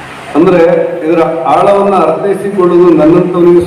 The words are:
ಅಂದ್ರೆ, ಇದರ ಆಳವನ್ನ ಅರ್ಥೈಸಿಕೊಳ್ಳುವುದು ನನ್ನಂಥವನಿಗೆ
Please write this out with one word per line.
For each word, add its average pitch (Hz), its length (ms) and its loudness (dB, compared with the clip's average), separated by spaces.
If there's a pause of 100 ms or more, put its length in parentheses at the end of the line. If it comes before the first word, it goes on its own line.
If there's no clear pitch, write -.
(360)
ಅಂದ್ರೆ, 175 260 2 (460)
ಇದರ 165 160 0
ಆಳವನ್ನ 190 720 0
ಅರ್ಥೈಸಿಕೊಳ್ಳುವುದು 175 960 0
ನನ್ನಂಥವನಿಗೆ 175 720 2